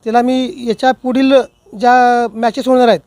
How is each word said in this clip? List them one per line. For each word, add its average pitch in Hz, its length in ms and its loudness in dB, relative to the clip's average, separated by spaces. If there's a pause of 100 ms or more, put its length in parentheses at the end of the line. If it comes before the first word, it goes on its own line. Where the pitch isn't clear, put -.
तिला 233 180 0
मी 254 300 -2 (160)
याच्या 254 240 -2
पुढील 262 400 -2 (480)
ज्या 247 540 2
मॅचेस 233 340 -4
होणार 254 200 2
आहेत 185 180 0